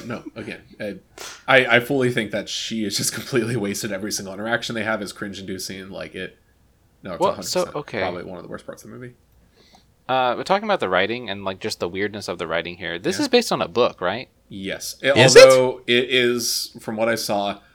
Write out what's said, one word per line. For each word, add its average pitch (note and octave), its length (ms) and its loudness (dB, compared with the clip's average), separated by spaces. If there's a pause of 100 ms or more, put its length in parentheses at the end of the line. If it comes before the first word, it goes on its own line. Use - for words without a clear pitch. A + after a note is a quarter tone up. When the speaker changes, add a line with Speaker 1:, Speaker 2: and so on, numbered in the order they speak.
Speaker 1:
no, A#2 180 -8 (120)
again, G#2 260 -10 (180)
I, G2+ 160 -8 (520)
I, B2+ 300 6
I - 20 8
fully B2+ 320 0
think A2+ 200 -2
that G2 180 -6
she - 340 -6
is G2 140 -4
just - 160 -2
<laughs> - 60 -8
completely A#2 360 -2
wasted. G2+ 380 -4
Every G2 180 -6
single G2 220 -8
interaction A#2 420 -4
they A2 80 -4
have G#2+ 180 -2
is F#2+ 120 -10
cringe-inducing, F#2+ 760 -10
like, E2 260 -14
it, F#2 220 -10 (640)
no, F#2+ 120 -10
it's E2+ 80 -10
Speaker 2:
Well, F#3+ 80 2
Speaker 1:
a - 40 -2
hundred G2 100 -10
percent F3 300 -4
Speaker 2:
so, D3+ 60 -8
okay. A#2+ 200 -8
Speaker 1:
probably F2+ 240 -4
one F#2 140 -12
of F2 60 -16
the - 60 -18
worst G#2+ 160 -14
parts - 180 -16
of G#2+ 60 -20
the A2 80 -18
movie. B2 160 -18 (960)
Speaker 2:
Uh, B2+ 260 2
we're C3 80 -6
talking G3+ 220 0
about G3+ 160 0
the F#2+ 80 -2
writing G2+ 400 0
and, G2 160 -8
like, F#2+ 140 -6
just - 200 -6
the F#2 80 -4
weirdness G2 400 -6
of F#2 120 -6
the F2 80 -4
writing E2+ 300 -4
here. E2+ 220 -8
This E3 180 -2
Speaker 1:
Yeah. B3 60 -2
Speaker 2:
is C#4+ 60 -2
based A#3+ 240 2
on C#3+ 80 -2
a - 80 -2
book, A#2+ 320 0
right? F2+ 260 -4 (220)
Speaker 1:
Yes. F#2+ 520 -8
It, C3+ 140 2
Speaker 3:
Is B2 200 8
it? B4 120 12
Speaker 1:
although B2+ 380 6
it A#2+ 240 2
is, B2 720 0
from A2+ 160 -8
what A2+ 100 2
I A#2 80 2
saw, G2+ 440 -2 (160)